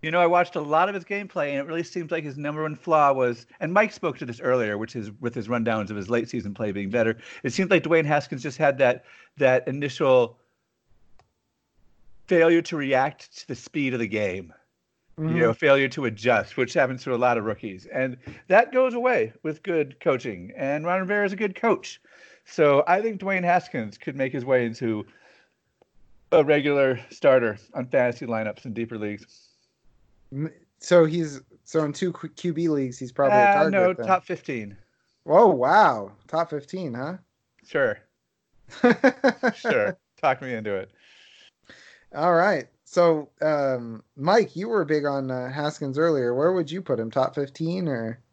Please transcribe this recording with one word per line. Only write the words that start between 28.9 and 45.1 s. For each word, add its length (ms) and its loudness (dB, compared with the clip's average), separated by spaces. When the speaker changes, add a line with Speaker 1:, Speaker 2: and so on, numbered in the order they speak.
Speaker 1:
leagues. 520 -10
Speaker 2:
M-, 180 -8
so 260 6
he's, 380 -4
so 220 -2
in 80 -6
two 200 -4
Q-, 180 -14
Q 220 -6
B 160 -2
leagues, 300 -4
he's 140 -12
probably 260 2
a 120 6
Speaker 1:
Uh, 40 4
Speaker 2:
target 180 2
Speaker 1:
no, 200 4
Speaker 2:
then. 140 -6
Speaker 1:
top 180 2
fifteen. 520 -8
Speaker 2:
Oh, 220 8
wow. 600 4
Top 240 -4
fifteen, 440 -8
huh? 240 -10
Speaker 1:
Sure. 340 0
Speaker 2:
<laughs> 720 2
Speaker 1:
Sure. 420 0
Talk 220 0
me 120 -8
into 200 -6
it. 160 -8
Speaker 2:
All 200 2
right. 320 2
So, 460 2
um, 600 -2
Mike, 380 2
you 140 -6
were 160 0
big 200 -2
on, 260 -4